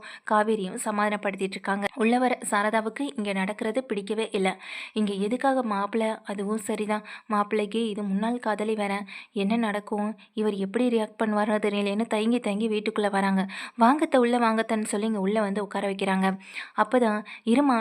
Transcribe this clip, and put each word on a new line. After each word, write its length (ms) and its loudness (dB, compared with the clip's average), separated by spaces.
காவேரியும் 560 2
சமாதானப்படுத்திட்டு 760 -2
இருக்காங்க. 280 -2
உள்ள 240 2
வர 140 2
சாரதாவுக்கு 600 0
இங்க 180 -4
நடக்கிறது 500 -2
பிடிக்கவே 480 -4
இல்ல. 180 2
இங்க 200 0
எதுக்காக 500 2
மாப்பிள்ளை, 460 0
அதுவும் 380 -4
சரிதான், 440 -2
மாப்பிள்ளைக்கு 640 0
இது 140 -6
முன்னாள் 360 0
காதலி 360 0
வேற, 180 -2
என்ன 240 2
நடக்கும், 520 -2
இவர் 220 0
எப்படி 340 0
ரியாக்ட் 300 -2
பண்ணுவாரோ 380 2
தெரியலேன்னு 500 0
தயங்கி 320 2
தயங்கி 280 -2
வீட்டுக்குள்ள 420 0
வராங்க. 320 2
"வாங்கத்த, 380 4
உள்ள 220 4
வாங்கத்தன்னு" 480 0
சொல்லி 200 -2
இங்க 120 0
உள்ள 220 2
வந்து 220 -2
உட்கார 240 -4
வைக்கிறாங்க. 400 2
அப்பதான், 420 4
"இருமா, 360 4